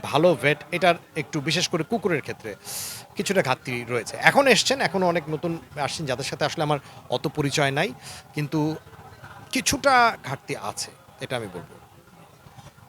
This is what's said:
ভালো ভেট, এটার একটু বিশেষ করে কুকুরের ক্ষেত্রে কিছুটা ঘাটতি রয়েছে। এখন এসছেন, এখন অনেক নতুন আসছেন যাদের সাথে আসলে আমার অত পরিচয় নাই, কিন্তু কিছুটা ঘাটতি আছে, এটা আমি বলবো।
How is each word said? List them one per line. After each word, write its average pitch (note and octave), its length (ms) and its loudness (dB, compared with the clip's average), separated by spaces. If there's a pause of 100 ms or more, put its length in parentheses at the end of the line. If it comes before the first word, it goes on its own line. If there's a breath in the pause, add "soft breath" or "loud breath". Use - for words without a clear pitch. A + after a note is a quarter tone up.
ভালো D#3 400 4
ভেট, D3 160 4 (140)
এটার F3 220 4 (220)
একটু D#3 240 -4
বিশেষ D#3+ 280 0
করে E3 140 -2
কুকুরের F3 380 -2
ক্ষেত্রে A2 340 -10 (640 loud breath)
কিছুটা F#3+ 260 0
ঘাটতি B2+ 460 -4
রয়েছে। A#2 280 -4
এখন A3+ 300 6
এসছেন, B3+ 340 4
এখন F#3+ 220 0
অনেক E3+ 260 2
নতুন E3 300 -4 (220)
আসছেন C#3+ 260 -4
যাদের B2+ 180 -2
সাথে - 200 -4
আসলে D3+ 180 -2
আমার D3 160 2 (320 soft breath)
অত B2+ 180 0
পরিচয় C#3+ 420 0
নাই, D#3+ 220 0 (420 loud breath)
কিন্তু D3+ 420 -2 (760)
কিছুটা B3 720 4
ঘাটতি C3+ 320 -8
আছে, G#2 340 -8 (300)
এটা C3 160 -6
আমি A#2 180 -6
বলবো। E2 200 -14 (1160)